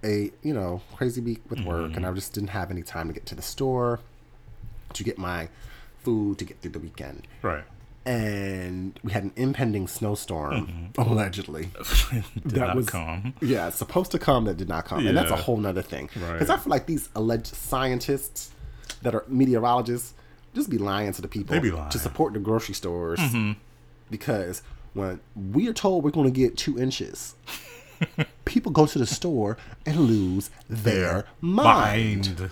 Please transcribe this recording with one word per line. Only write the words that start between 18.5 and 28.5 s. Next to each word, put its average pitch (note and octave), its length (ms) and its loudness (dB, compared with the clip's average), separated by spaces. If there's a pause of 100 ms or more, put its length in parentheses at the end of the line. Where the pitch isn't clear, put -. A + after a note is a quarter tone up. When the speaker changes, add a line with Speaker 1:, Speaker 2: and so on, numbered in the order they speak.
Speaker 1:
that A#2+ 120 0
are G#2+ 140 0
meteorologists B2 840 4 (400)
just A#3+ 160 -2
be A#2 80 2
lying G3 340 0
to - 100 -8
the C3 60 -8
people - 260 -2
Speaker 2:
They E3 60 4
be A#2 100 2
lying. D#2 200 -6
Speaker 1:
to - 80 -2
support - 340 0
the G#2+ 80 -4
grocery G#2+ 340 0
stores. F2 460 -2
Speaker 2:
Mm-hmm. A#2 320 2 (580)
Speaker 1:
Because G#2 520 -2 (320)
when F#2+ 260 -4 (160)
we G#2+ 320 2
are A3+ 60 0
told F#3 280 2
we're D3 80 4
gonna D3 200 4
get B2+ 260 4
two C3 220 -2
inches, - 560 -4 (560)
Speaker 2:
<laughs> - 560 -4
Speaker 1:
people A3 260 2